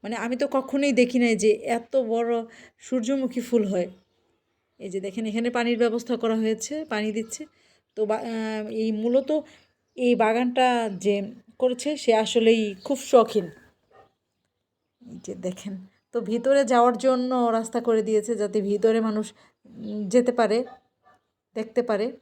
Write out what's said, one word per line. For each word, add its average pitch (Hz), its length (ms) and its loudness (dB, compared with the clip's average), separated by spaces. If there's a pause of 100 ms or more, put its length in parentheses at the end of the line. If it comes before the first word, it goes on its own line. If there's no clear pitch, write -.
মানে 214 120 -6
আমি 233 200 -4
তো 277 120 -2
কখনোই 277 440 0
দেখি 247 280 4
নাই 233 160 4
যে 208 160 4
এত 233 440 -2
বড় 233 480 0 (360)
সূর্যমুখী 254 640 -2
ফুল 233 240 2
হয়। 185 260 -2 (880)
এই 196 100 -14
যে 190 100 -6
দেখেন 196 260 -8
এখানে 226 240 -2
পানির 240 280 0
ব্যবস্থা 233 400 0
করা 226 180 0
হয়েছে, 220 500 -2
পানি 214 260 -4
দিচ্ছে। 220 340 -8 (500)
তো 220 100 -2
বা-, 214 180 -2
আহ, 220 440 -6
এই 220 240 -2
মূলত 240 400 0 (640)
এই 247 200 4
বাগানটা 240 760 2
যে 196 420 -2 (280)
করেছে 254 380 0
সে 233 160 2
আসলেই 220 720 4
খুব 269 140 -2
শখিন। 220 480 4
এই - 1800 -20
যে 185 120 -10
দেখেন, 185 500 -10 (260)
তো 240 100 -4
ভিতরে 240 440 2
যাওয়ার 240 320 4
জন্য 254 540 0
রাস্তা 226 300 -2
করে 226 200 2
দিয়েছে 214 340 0
যাতে 208 260 -2
ভিতরে 208 400 2
মানুষ, 214 320 -4 (320)
উম, 208 440 -10
যেতে 247 220 4
পারে, 233 340 0 (880)
দেখতে 226 280 -4
পারে। 220 400 -2